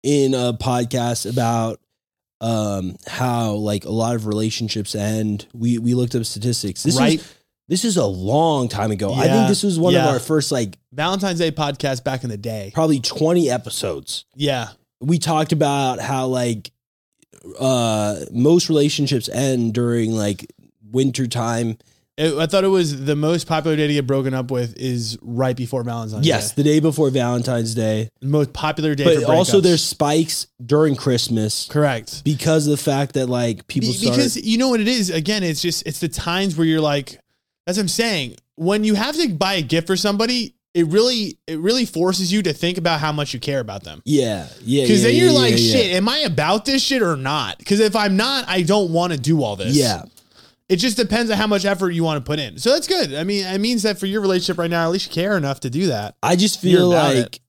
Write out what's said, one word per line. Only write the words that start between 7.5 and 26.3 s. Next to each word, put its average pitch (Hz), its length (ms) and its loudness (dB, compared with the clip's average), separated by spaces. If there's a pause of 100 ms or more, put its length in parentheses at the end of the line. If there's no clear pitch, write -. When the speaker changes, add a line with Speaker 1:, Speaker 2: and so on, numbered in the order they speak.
Speaker 1:
this 185 160 0
is 208 120 0
a 131 80 2
long 127 600 0
time 107 240 -2
ago. 101 220 -2
I 131 140 0
think 127 60 6
Speaker 2:
Yeah. 220 140 4
Speaker 1:
this - 160 2
was 185 160 0
one 175 140 4
Speaker 2:
Yeah. 131 140 4
Speaker 1:
of 135 60 2
our 123 60 0
first, 151 320 0
like, 117 260 -4 (160)
Speaker 2:
Valentine's 180 460 -2
Day 165 120 0
podcast 143 520 -4
back 131 220 -4
in 120 40 -4
the 107 80 -6
day. 104 360 -8
Speaker 1:
probably 156 260 2
twenty 160 500 0
episodes. - 760 -6 (100)
Speaker 2:
Yeah. 131 340 -4 (300)
Speaker 1:
We 160 200 0
talked 156 340 0
about 139 480 0
how, 131 260 -4
like, 120 440 -2 (880)
uh, 110 580 0 (140)
most 151 380 4
relationships 143 600 0
end 123 440 0
during, 120 420 0
like, 104 360 -4 (400)
winter 131 360 0
time. 117 500 -2 (400)
Speaker 2:
It, 151 180 0
I 160 100 0
thought 190 180 2
it 196 60 2
was 151 360 0
the 147 100 0
most 156 320 0
popular 156 300 0
day 151 100 0
to 147 60 0
get 143 120 0
broken 135 280 0
up 127 180 -4
with 120 260 -4
is 117 440 -4
right 123 340 -2
before 123 280 -6
Valentine's 117 440 -4
Speaker 1:
Yes, 107 220 0